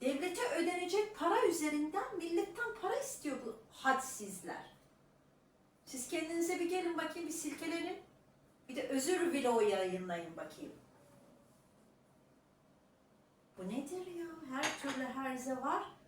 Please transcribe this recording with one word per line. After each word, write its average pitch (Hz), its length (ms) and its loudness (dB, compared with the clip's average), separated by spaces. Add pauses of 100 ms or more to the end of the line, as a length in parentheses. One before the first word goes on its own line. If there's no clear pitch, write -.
Devlete 339 480 2
ödenecek 359 680 2
para 392 300 6
üzerinden 320 680 2
milletten 339 640 0
para 392 140 2
istiyor 302 500 -2
bu 220 100 -6 (160)
hadsizler. - 1000 -2 (1120)
Siz - 220 -8
kendinize 339 520 0
bir 339 100 0
gelin 349 280 0
bakayım, 330 300 -2
bir - 60 -4
silkelenin. 330 640 -2 (720)
Bir 262 60 -8
de 254 120 -2
özür 320 460 4
vlogu 240 280 6
yayınlayın 180 760 2
bakayım. - 340 -10 (2750)
Bu 185 120 -6
nedir 320 380 -4
ya? 339 200 -6 (220)
Her 277 320 0
türlü 262 240 -2
herze 262 560 -4
var. 294 220 0 (240)